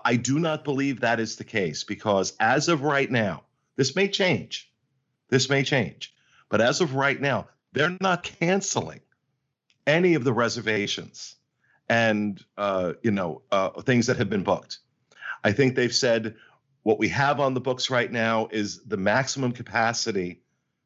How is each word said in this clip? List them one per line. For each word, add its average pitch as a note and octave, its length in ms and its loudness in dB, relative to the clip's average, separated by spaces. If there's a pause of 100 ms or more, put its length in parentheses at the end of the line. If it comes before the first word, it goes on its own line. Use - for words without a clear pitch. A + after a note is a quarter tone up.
I B2+ 120 4
do B2+ 220 0
not D#3 260 -2
believe C#3 360 -2
that A#2 200 0
is A2+ 160 -4
the - 80 -12
case, F2+ 400 -4
because G2 560 0
as C3 280 2
of D#3 140 2
right C#3 280 0
now, G#2 320 -2 (340)
this - 200 0
may G3 120 2
change. F3+ 640 -2 (560)
This B2+ 220 2
may C#3 140 2
change. - 500 -2 (340)
But G#2 120 2
as B2+ 200 2
of D3+ 140 2
right C3+ 260 0
now, A#2+ 280 0 (240)
they're D#3+ 280 0
not F#3 220 0
canceling - 800 -2 (840)
any E3+ 280 4
of C3+ 100 0
the C3 80 2
reservations G#2+ 1000 -2 (540)
and, G#2+ 540 0 (140)
uh, F#2+ 360 -2 (100)
you A#2 80 2
know, F2+ 400 -4
uh, F#2+ 200 0 (120)
things A#2+ 240 2
that A#2 100 0
have G#2 140 -2
been G2 140 -2
booked. - 340 -4 (640)
I G#2+ 100 2
think B2+ 220 2
they've B2 200 0
said A2+ 420 0 (480)
what G#2+ 140 2
we G#2+ 100 2
have C#3 320 0
on C3+ 120 2
the B2+ 80 -2
books B2+ 300 -4
right A#2+ 200 0
now A2+ 400 0
is G#2 340 -4
the G#2+ 120 -6
maximum B2 560 0
capacity A2+ 880 -2 (460)